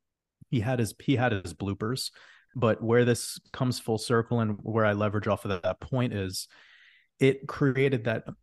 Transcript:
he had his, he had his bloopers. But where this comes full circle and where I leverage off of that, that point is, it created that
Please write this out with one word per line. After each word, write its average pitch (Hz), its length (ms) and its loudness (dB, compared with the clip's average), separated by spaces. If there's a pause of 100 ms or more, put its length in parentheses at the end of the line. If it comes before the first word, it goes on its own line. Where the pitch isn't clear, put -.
(500)
he 127 100 0
had 123 180 0
his, 113 220 -2
he 139 160 0
had 120 160 2
his 92 220 -6
bloopers. 101 560 -4 (440)
But 117 280 2
where 120 240 6
this - 340 0 (120)
comes 127 260 -2
full 110 200 -2
circle 117 420 0
and 107 220 -2
where 110 220 0
I 104 80 4
leverage 104 340 0
off 104 200 0
of 101 40 -2
that, 92 120 -2
that 92 180 -4
point 127 320 -2
is, 95 360 -6 (720)
it 135 300 4
created 135 560 0
that 117 200 -2 (180)